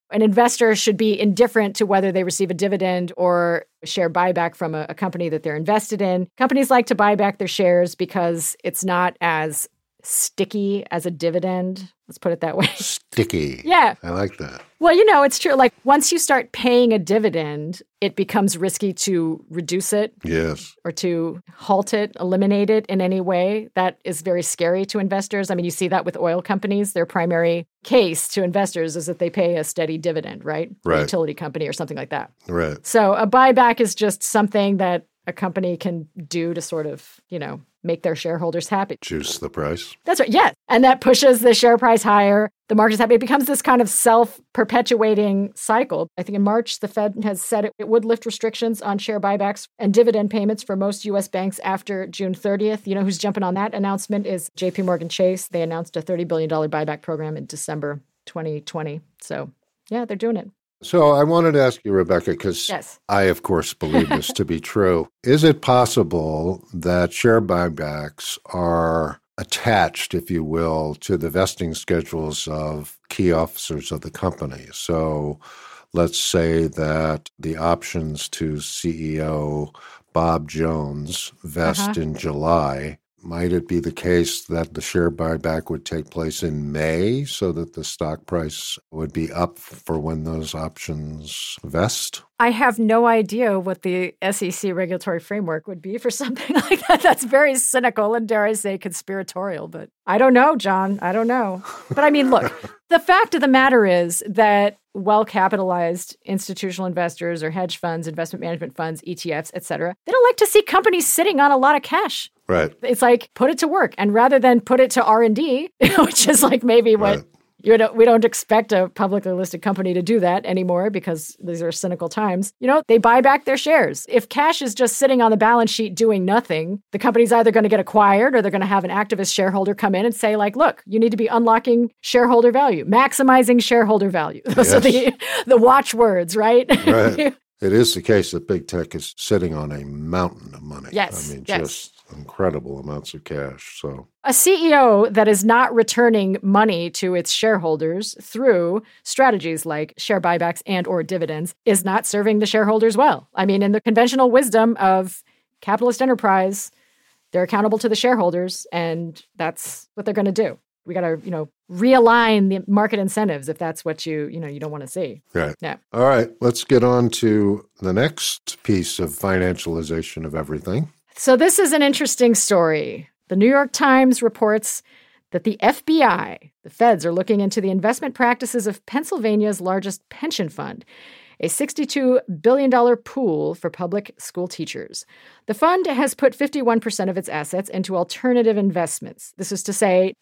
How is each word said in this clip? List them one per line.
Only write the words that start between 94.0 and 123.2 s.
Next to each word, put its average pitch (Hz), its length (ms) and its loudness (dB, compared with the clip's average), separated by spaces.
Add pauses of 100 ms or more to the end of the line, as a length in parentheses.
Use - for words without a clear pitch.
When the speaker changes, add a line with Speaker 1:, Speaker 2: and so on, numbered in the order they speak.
Speaker 1:
S 196 220 -4
E 175 80 -4
C 190 220 -6
regulatory 175 480 -4
framework 165 460 -8
would 180 140 -14
be 190 160 -10
for 240 140 -4
something 262 460 -6
<laughs> - 140 0
like - 160 -2
that. 349 140 4
That's - 240 2
very 269 300 2
cynical 233 600 0
and, 226 140 -4
dare 214 160 0
I 214 80 0
say, 202 240 -4
conspiratorial. 185 920 -10
But 165 200 -16 (180)
I 196 120 2
don't 262 160 6
know, 277 200 6
John. 196 460 0
I 175 120 -2
don't 226 160 0
know. 202 340 -2 (260)
But 285 160 2
I 294 60 6
mean, 277 200 2
look, - 220 4 (300)
Speaker 2:
<laughs> - 80 -20
Speaker 1:
the 339 100 6
fact 370 340 4
of 311 60 0
the 277 80 4
matter 262 380 6
is 175 420 2
that 208 480 4 (160)
well-capitalized 190 1300 0
institutional 190 640 -6
investors 170 560 -4
or 156 80 -4
hedge 180 280 -6
funds, 165 280 -6
investment 165 360 -8
management 170 340 -8
funds, 160 280 -8
E 175 100 -10
T 165 180 -8
Fs, 156 220 -8
et 180 100 -12
cetera, 165 400 -6
they 349 80 -4
don't 494 160 4
like 480 80 2
to 427 100 2
see 415 160 4
companies 370 440 2
sitting 339 340 2
on 285 100 6
a 277 60 6
lot 269 180 4
of 294 80 0
cash. - 480 -4 (160)
Speaker 2:
Right. 80 360 0
Speaker 1:
It's - 180 0
like, 240 340 4
put 262 160 2
it 269 80 -2
to 320 100 -2
work. 330 280 0
And 202 160 0
rather 254 260 6
than 247 220 6
put 254 180 2
it 254 140 4
to 247 120 2
R 220 180 4
and 226 120 4
D, 285 400 -2
<laughs> 370 240 2
which - 300 2
is, 294 140 4
like, 254 200 2
maybe 226 320 6
what 202 220 2
Speaker 2:
Right. 208 80 -12 (380)
Speaker 1:
you 220 160 6
know, 220 160 2
we 226 100 6
don't 226 220 6
expect 220 480 0
a 185 160 2
publicly 196 420 -2
listed 180 300 -4
company 190 320 -2
to 180 80 0
do 208 180 2
that 180 240 2
anymore 185 460 0
because 170 520 -6
these 170 200 -8
are 170 100 -4
cynical 175 380 -6
times. 196 500 -4
You 247 60 -4
know, 294 200 4
they 226 120 6
buy 233 240 6